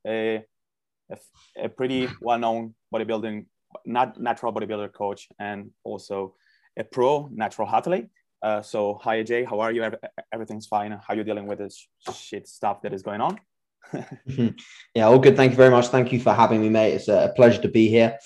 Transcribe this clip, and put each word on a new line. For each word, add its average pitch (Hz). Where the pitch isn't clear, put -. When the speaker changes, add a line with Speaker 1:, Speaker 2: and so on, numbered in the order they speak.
Speaker 1:
a, 110
a, -
a -
pretty 127
Speaker 2:
<laughs> -
Speaker 1:
well-known 113
bodybuilding, 110
nat-, 123
natural 117
bodybuilder 104
coach 101
and 104
also 98
a 113
pro 139
natural 107
athlete. 175
Uh, 107
so 104
hi 113
A 113
J, 120
how 107
are 113
you? 117
Ev-, 110
everything's 110
fine. 104
How 104
are 107
you 110
dealing 104
with 101
this 101
shit -
stuff -
that 104
is 95
going 104
on? 175
<laughs> -
Speaker 2:
Mm-hmm. 127
Yeah, 110
all 127
good. 135
Thank 131
you 123
very 127
much. 123
Thank 123
you 120
for 107
having 110
me, 107
mate. 110
It's -
a, 90
a -
pleasure 120
to 104
be 113
here. 113